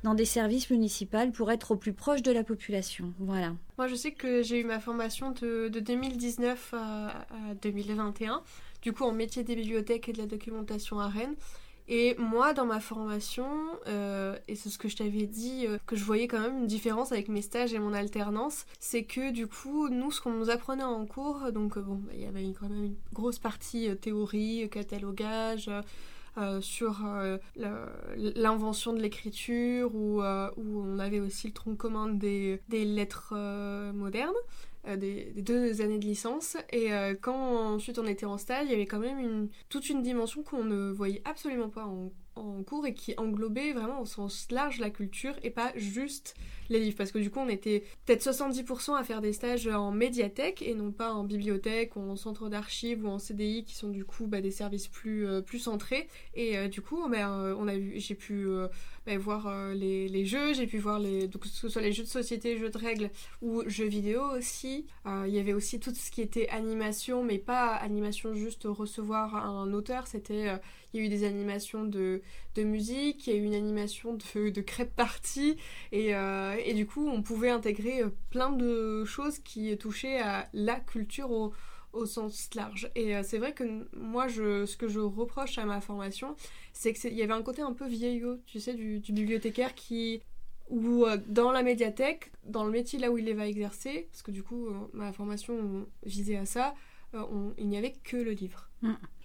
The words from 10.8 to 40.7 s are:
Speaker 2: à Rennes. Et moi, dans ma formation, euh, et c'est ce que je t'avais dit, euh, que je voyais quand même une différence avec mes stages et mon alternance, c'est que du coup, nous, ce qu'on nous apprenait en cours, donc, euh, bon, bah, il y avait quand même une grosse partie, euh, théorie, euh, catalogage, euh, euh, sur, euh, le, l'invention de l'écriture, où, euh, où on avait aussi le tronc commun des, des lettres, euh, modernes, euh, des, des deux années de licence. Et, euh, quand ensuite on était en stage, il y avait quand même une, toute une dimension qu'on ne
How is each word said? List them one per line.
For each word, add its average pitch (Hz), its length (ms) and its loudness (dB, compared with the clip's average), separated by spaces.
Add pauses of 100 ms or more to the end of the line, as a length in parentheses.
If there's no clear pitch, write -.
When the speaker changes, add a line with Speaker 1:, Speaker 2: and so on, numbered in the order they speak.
Speaker 2:
à 202 100 2
Rennes. 240 260 0 (540)
Et 233 280 6
moi, 240 360 6
dans 262 120 4
ma 220 140 2
formation, 214 680 -2 (420)
euh, 202 500 0 (100)
et 214 80 -4
c'est 208 140 -6
ce - 80 -6
que 220 100 -4
je 208 80 -2
t'avais 208 320 2
dit, 240 400 -2
euh, 208 180 2
que 226 120 0
je 202 80 0
voyais 220 240 4
quand 233 100 2
même 254 200 0
une 240 60 4
différence 220 460 2
avec 208 160 2
mes 208 140 0
stages 233 320 0
et 214 60 0
mon 208 140 2
alternance, 208 720 0 (140)
c'est 233 240 0
que 254 280 -2
du 233 160 -2
coup, 285 420 0
nous, 254 200 2
ce - 120 -2
qu'on 240 100 0
nous 226 180 2
apprenait 262 360 0
en 220 200 0
cours, 277 460 -2
donc, 214 240 0
euh, 202 60 -2
bon, 196 140 -4
bah, 202 200 -6
il 202 60 -4
y 202 40 -4
avait 196 200 -4 (120)
quand 202 120 -4
même 208 160 0
une 202 100 -2 (160)
grosse 240 260 -2
partie, 226 520 -2
euh, 190 60 0
théorie, 214 680 0
euh, 214 40 -2
catalogage, 208 1000 -2
euh, 208 140 -2 (560)
euh, 196 240 0
sur, 214 440 0
euh, 196 320 0 (200)
le, 208 800 -4
l'invention 220 580 4
de 226 80 2
l'écriture, 240 920 0
où, 208 280 2
euh, 196 340 2
où 214 260 -2
on 196 180 0
avait 202 200 2
aussi 196 280 -2
le 208 60 -6
tronc 220 220 -4
commun 220 320 0
des, 196 600 2
des 220 160 2
lettres, 208 500 0
euh, 202 560 -4
modernes, 202 420 0 (540)
euh, 196 100 -2
des, 196 380 -2
des 202 80 -2
deux 233 380 4
années 214 180 4
de 208 60 0
licence. 233 520 -2 (140)
Et, 226 200 4
euh, 196 220 2
quand 240 220 -2 (400)
ensuite 233 240 -2
on 220 80 0
était 202 180 0
en 202 140 -2
stage, 262 260 0
il 262 60 2
y - 20 6
avait 202 140 2
quand 208 120 -2
même 269 200 -2
une, 220 280 0 (220)
toute 285 220 -4
une 277 100 2
dimension 240 400 0
qu'on 262 220 -2
ne 196 280 0